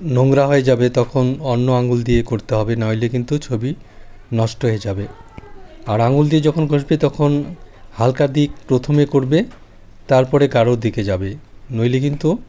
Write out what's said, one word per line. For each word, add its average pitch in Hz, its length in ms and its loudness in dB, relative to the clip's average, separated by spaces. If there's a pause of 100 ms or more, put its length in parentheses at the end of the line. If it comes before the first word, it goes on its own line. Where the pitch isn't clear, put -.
(160)
নোংরা 135 320 4
হয়ে 139 220 2
যাবে 123 200 4
তখন 127 360 0 (160)
অন্য 123 300 0
আঙুল 123 320 0
দিয়ে 120 200 2
করতে 117 320 -4
হবে, 110 200 0
নইলে 110 340 -2
কিন্তু 123 280 -4
ছবি 127 340 -6 (600)
নষ্ট 113 320 -2
হয়ে 110 200 0
যাবে। 98 200 -4 (800)
আর 107 160 0
আঙুল 135 280 4
দিয়ে 156 120 2
যখন 156 260 0
ঘষবে 143 300 0
তখন 147 340 0 (640)
হালকা 131 340 0
দিক 143 220 0 (180)
প্রথমে 147 380 2
করবে, 139 340 0 (680)
তারপরে 131 400 4
গাঢ় 120 280 2
দিকে 113 280 -2
যাবে, 95 260 -2 (420)
নইলে 123 280 0
কিন্তু 143 300 -2 (200)